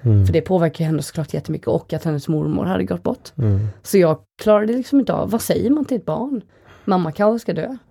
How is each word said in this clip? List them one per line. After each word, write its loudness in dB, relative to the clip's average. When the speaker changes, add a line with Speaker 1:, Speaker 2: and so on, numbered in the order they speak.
Speaker 1:
Mm. 4
Speaker 2:
för 2
det 4
påverkar 0
ju 0
henne -2
såklart -6
jättemycket, -6
och -2
att -6
hennes -2
mormor -2
hade -2
gått -4
bort. -6
Speaker 1:
Mm. 2
Speaker 2:
Så 2
jag 4
klarade 4
liksom 2
inte -2
av, -2
vad 0
säger 0
man 2
till -2
ett -6
barn? -4
Mamma 0
kanske 2
ska -4
dö. -6